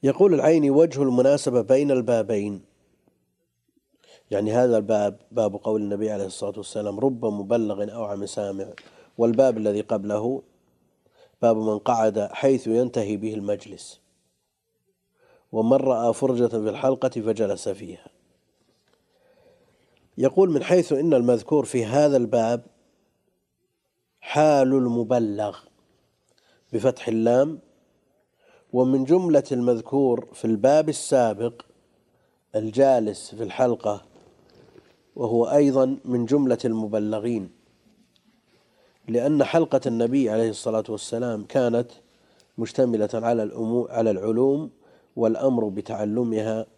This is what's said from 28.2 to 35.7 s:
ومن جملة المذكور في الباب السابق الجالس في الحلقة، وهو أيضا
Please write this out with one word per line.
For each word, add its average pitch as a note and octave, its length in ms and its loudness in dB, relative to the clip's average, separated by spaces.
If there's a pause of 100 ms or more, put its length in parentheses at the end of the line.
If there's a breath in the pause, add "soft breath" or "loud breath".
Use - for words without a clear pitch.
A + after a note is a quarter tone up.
ومن C3 300 2
جملة D#3+ 480 2
المذكور B2 840 0
في - 120 -10
الباب C3 440 2
السابق A#2 720 -2 (960)
الجالس A2 800 0
في A2+ 80 -8
الحلقة، G#2+ 640 -2 (1120 soft breath)
وهو A#2 300 0
أيضا C3+ 600 2